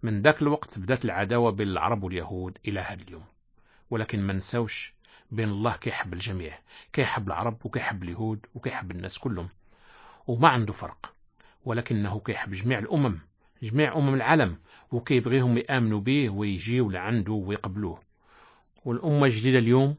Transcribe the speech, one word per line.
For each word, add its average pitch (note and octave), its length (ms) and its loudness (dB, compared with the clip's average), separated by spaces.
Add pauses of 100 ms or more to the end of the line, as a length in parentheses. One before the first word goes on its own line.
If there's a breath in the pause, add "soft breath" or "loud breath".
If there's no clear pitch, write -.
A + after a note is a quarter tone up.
من G#2+ 200 -2
ذاك D3+ 200 6
الوقت D3 360 -2
بدأت G#2+ 260 0
العداوة A2 460 2
بين G2+ 180 0
العرب F#2+ 340 0
واليهود F#2 560 -6 (100)
إلى - 120 -2
هذا F#2 220 -10
اليوم. - 220 -18 (680 soft breath)
ولكن A2 320 -2
ما G2 100 0
نساوش A2 640 -4 (360 soft breath)
بين A2 180 -2
الله G#2 280 0
كيحب - 360 -6
الجميع، F2+ 460 -6 (340 loud breath)
كيحب A#2 340 -2
العرب G2+ 380 -2
وكيحب G#2+ 380 -6
اليهود G#2+ 520 -6
وكيحب A#2 360 -8
الناس F2+ 280 -10
كلهم، F#2 300 -6 (760 loud breath)
وما B2+ 220 6
عنده A#2 240 2
فرق، - 400 -12 (520 soft breath)
ولكنه A2 560 -2
كيحب - 300 -6
جميع A2 280 -2
الأمم، A2+ 400 0 (440)
جميع B2 340 0
أمم C#3 180 2
العالم، B2 440 2 (340 loud breath)
وكيبغيهم B2 680 2
يآمنوا A2+ 420 2
به C3 300 2
ويجيو G#2 600 0
لعنده G2 420 -2
ويقبلوه. G2+ 720 -4 (840 soft breath)
والأمة C#3+ 420 2
الجديدة B2 320 4
اليوم C3 400 4